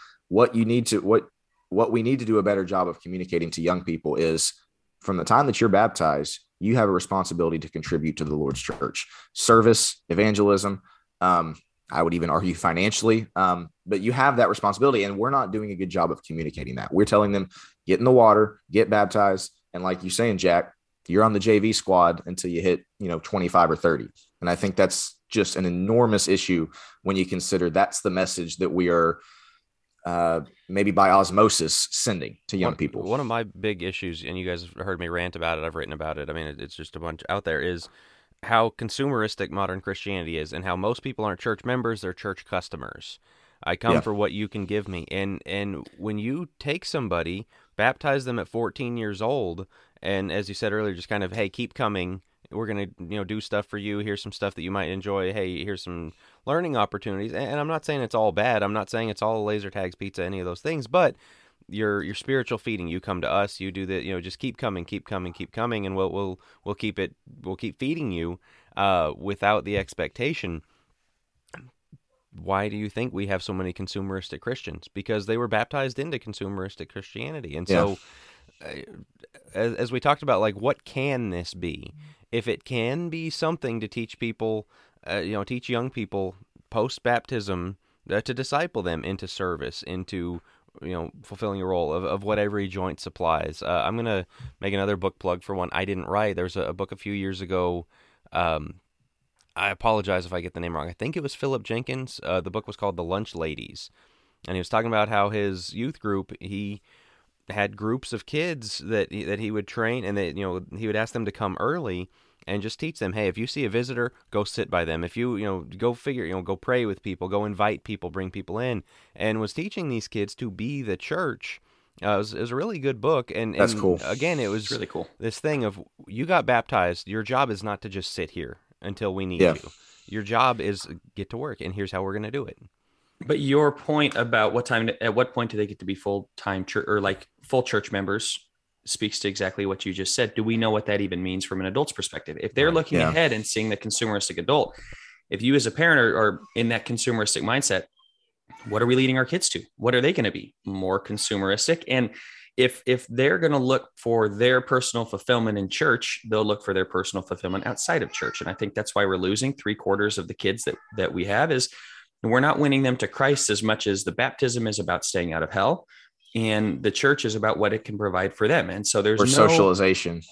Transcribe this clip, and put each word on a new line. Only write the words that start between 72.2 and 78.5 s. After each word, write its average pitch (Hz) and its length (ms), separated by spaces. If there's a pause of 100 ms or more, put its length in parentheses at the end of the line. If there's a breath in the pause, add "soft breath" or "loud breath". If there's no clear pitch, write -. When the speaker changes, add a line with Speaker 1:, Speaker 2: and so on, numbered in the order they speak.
Speaker 2:
Why 98 300
do 104 80
you 104 100
think 120 260
we 98 140
have 95 140
so - 100
many 92 220
consumeristic 95 680
Christians? 82 520
Because 101 320
they 113 120
were 120 100
baptized 123 500
into 143 220
consumeristic 98 720
Christianity. 110 680
And 92 100
Speaker 1:
Yeah. 98 80
Speaker 2:
so, 98 220 (640 soft breath)